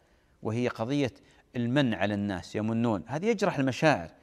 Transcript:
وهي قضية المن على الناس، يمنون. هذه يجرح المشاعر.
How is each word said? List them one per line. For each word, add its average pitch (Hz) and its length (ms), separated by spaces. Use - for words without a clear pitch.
وهي 117 240
قضية 127 460
المن 123 380
على 101 200
الناس، 101 420
يمنون. 113 520
هذه 160 180
يجرح 196 340
المشاعر. 131 500